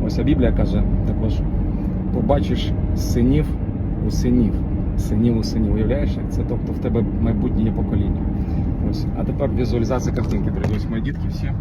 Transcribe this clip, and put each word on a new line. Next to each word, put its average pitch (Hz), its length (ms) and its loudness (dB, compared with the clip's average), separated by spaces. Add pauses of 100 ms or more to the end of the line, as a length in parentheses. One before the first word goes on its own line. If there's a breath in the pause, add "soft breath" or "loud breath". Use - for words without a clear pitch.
Ось, - 140 0
а - 40 0
Біблія - 280 4
каже - 320 2 (240)
також: - 260 0 (800 loud breath)
«Побачиш - 580 0 (240)
синів 135 500 2 (640)
у - 40 0
синів, 110 420 2 (440)
синів 117 400 2
у 110 60 0
синів». 107 300 0
Уявляєш, 113 420 0
як - 180 -4
це? - 160 -2
Тобто - 240 -2
в - 60 -4
тебе - 240 0 (180)
майбутнє 208 420 0
є - 80 2
покоління. - 500 0 (680 loud breath)
Ось. - 160 -2 (140)
А - 40 0
тепер 139 340 0
візуалізація 120 580 0
картинки, - 360 0
друзі. - 260 0
Ось 101 120 -2
мої 113 120 -2
дітки 92 280 -4
всі. - 320 -4